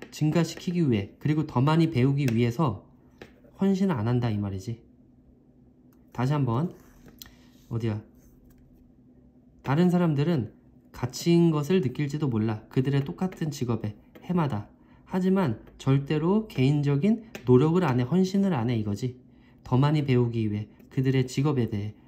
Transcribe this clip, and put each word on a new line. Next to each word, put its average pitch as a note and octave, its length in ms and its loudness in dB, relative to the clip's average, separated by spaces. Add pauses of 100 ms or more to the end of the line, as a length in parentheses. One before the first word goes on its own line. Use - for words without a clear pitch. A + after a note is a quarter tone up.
(100)
증가시키기 E3 800 -2
위해, G2+ 280 0
그리고 D3+ 280 0
더 - 140 -2
많이 D#3 300 4
배우기 C#3 440 2
위해서 A#2 520 0 (760)
헌신을 G3 340 2
안 G#2+ 120 -2
한다 A#2+ 240 0
이 G#2 80 -2
말이지. G2+ 420 -8 (1300)
다시 B2+ 200 -2
한번. C#3 420 -2 (920)
어디야? A2+ 340 -4 (1600)
다른 E3+ 280 2
사람들은 D#3+ 640 0 (400)
갇힌 E3+ 580 2
것을 D3+ 300 0
느낄지도 D3 480 -4
몰라. A2 400 -2
그들의 C#3 360 0
똑같은 F3 460 -6
직업에 A2 460 -6 (260)
해마다. D3 460 -4 (360)
하지만 F#3 560 0 (180)
절대로 D#3 680 0
개인적인 C#3+ 760 0 (220)
노력을 D#3 380 6
안 B2+ 140 0
해, B2+ 60 0
헌신을 F#3 500 2
안 A#2+ 160 -2
해 B2 60 0
이거지. G#2+ 420 -4 (460)
더 B2+ 120 0
많이 D3 280 2
배우기 A#2 480 0
위해, G#2 160 -4 (220)
그들의 C3 360 0
직업에 C3+ 420 0
대해, G#2 260 -6 (120)